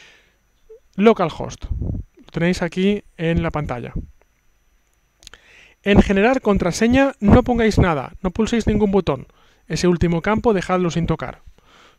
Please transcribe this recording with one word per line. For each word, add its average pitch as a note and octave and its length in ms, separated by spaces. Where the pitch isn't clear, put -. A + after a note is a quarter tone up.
Localhost. F#3+ 680
Lo - 680
tenéis F3 300
aquí F#3+ 400
en E3 260
la E3 80
pantalla. C#3 420
En G3+ 200
generar A3 380
contraseña A3+ 800
no G#3+ 240
pongáis A#3 340
nada, D#3+ 340
no F#3 100
pulséis A3 340
ningún G#3+ 240
botón. E3+ 380
Ese D#3+ 180
último E3+ 340
campo A3 320
dejadlo F3+ 380
sin E3 160
tocar. - 360